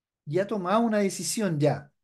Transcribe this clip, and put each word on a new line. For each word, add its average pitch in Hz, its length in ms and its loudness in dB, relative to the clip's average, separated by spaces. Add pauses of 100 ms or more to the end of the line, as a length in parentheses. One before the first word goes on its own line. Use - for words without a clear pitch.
(260)
y 151 120 -2
ha 196 80 0
tomado 202 340 0
una 220 180 2
decisión 190 600 -2
ya 139 320 0 (140)